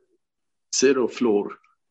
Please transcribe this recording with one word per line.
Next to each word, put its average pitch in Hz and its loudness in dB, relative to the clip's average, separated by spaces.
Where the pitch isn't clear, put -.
Zeroflor, 120 0